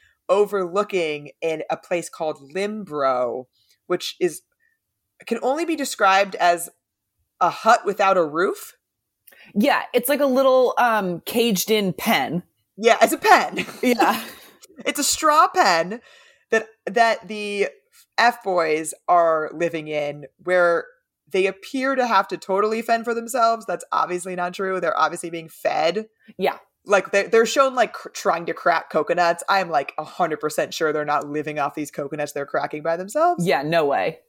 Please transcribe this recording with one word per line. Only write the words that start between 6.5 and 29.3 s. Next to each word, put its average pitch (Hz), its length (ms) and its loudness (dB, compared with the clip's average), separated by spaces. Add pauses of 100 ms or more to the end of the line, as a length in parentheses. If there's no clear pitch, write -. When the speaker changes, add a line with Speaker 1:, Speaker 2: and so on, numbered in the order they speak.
Speaker 1:
a 175 100 2
hut 226 360 2
without 196 320 2
a 170 60 4
roof. 170 500 -4 (840)
Speaker 2:
Yeah, 214 280 2 (100)
it's 240 160 0
like 277 100 2
a 285 60 2
little, 262 520 4
um, 185 440 0
caged 220 500 0
in 202 220 2
pen. 160 500 -2 (340)
Speaker 1:
Yeah, 220 240 4
it's 233 120 4
a 302 40 -2
pen. 254 560 2
<laughs> - 80 -14
Speaker 2:
Yeah. 226 420 2 (640)
Speaker 1:
It's 294 140 -2
a 277 40 -2
straw 311 440 4
pen 196 540 2 (500)
that, 220 160 0 (180)
that 220 420 2
the 202 420 -4 (500)
F 240 240 2
boys 160 500 0 (140)
are 165 480 4
living 160 320 -4
in, 147 380 -6 (180)
where 175 420 2 (420)
they 190 200 0
appear 262 480 -4
to 247 100 2
have 202 220 2
to 170 100 -8
totally 214 460 -2
fend 233 200 0
for 233 120 -4
themselves. 226 500 0
That's 175 260 -6
obviously 180 440 -2
not 180 180 -4
true. 190 260 -4
They're 170 200 -2
obviously 165 320 -2
being 165 180 -12
fed. 160 580 -2 (300)
Speaker 2:
Yeah. 185 220 -2 (260)
Speaker 1:
Like, 190 260 2
they, 196 120 2
they're 220 240 4
shown, 269 260 2
like, 233 200 0
cr-, - 160 -14
trying 170 360 -2
to 165 80 -4
crack - 380 0
coconuts. 170 580 0